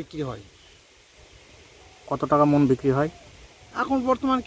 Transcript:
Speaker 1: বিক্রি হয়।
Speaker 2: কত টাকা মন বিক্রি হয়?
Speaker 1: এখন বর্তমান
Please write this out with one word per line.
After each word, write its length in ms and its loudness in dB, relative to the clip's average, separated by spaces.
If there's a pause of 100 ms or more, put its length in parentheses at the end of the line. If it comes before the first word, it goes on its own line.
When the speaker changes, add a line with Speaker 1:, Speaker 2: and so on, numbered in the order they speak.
Speaker 1:
বিক্রি 280 -10
হয়। 140 -12 (1700)
Speaker 2:
কত 120 -6 (100)
টাকা 200 4
মন 100 4 (100)
বিক্রি 260 2
হয়? 120 0 (720)
Speaker 1:
এখন 160 -2 (120)
বর্তমান 380 0